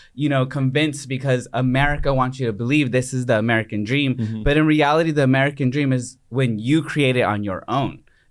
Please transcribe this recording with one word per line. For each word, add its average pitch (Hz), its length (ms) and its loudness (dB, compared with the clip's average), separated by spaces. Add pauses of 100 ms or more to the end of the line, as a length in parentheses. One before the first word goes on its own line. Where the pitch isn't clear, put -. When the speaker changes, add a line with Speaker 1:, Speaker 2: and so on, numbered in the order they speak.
(140)
Speaker 1:
you 147 160 -2
know, 131 160 2
convinced 143 640 -2
because 127 440 -2
America 139 600 0
wants 127 260 -2
you 131 80 -2
to 110 60 -2
believe 120 380 0
this 127 220 0
is 127 120 -2
the 120 120 2
American 110 460 0
dream. 131 320 0
Speaker 2:
Mm-hmm. 110 280 -4
Speaker 1:
But 143 140 2
in 156 80 4
reality, 156 460 2
the 147 120 2
American 135 460 2
dream 135 240 0
is 127 240 -4 (120)
when 117 300 -2
you 143 240 0
create 139 320 0
it 123 80 2
on 104 200 0
your 95 240 -6
own. 110 360 -4 (280)